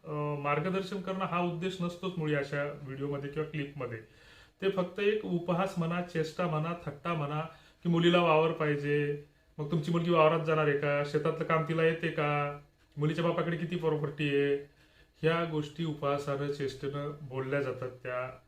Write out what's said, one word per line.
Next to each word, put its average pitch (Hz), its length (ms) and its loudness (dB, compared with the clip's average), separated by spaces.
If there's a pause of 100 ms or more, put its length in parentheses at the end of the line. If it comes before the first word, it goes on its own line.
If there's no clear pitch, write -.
अ, 147 360 -4
मार्गदर्शन 180 600 0
करणं 190 240 -4
हा 175 160 -2
उद्देश 175 400 -2
नसतोच 175 360 -4
मुळी 151 180 0
अशा 143 300 -2 (180)
व्हिडिओमध्ये 139 480 -6
किंवा 151 200 -4
क्लिपमध्ये. 139 480 -6 (640)
ते 190 80 2
फक्त 185 300 -2
एक 208 240 2
उपहास 180 540 0
म्हणा, 170 240 0
चेष्टा 165 440 -2
म्हणा, 160 280 -2 (120)
थट्टा 170 280 -6
म्हणा 151 260 -2 (420)
की 170 60 0
मुलीला 170 340 6
वावर 160 300 6
पाहिजे, 147 720 0 (340)
मग 151 120 -6
तुमची 165 200 0
मुलगी 165 200 2
वावरात 160 300 8
जाणार 156 280 4
आहे 143 100 4
का, 143 280 2
शेतातलं 156 380 0
काम 156 240 2
तिला 160 140 2
येते 165 260 2
का, 147 520 -2 (360)
मुलीच्या 156 280 0
बापाकडे 170 320 0
किती 175 200 -4
प्रॉपर्टी 147 520 0
आहे, 143 260 4 (680)
ह्या 165 220 2
गोष्टी 156 400 -4
उपहासानं, 143 680 -2
चेष्टेनं 143 600 -6 (100)
बोलल्या 131 400 -2
जातात 127 280 -6
त्या 127 340 -6 (240)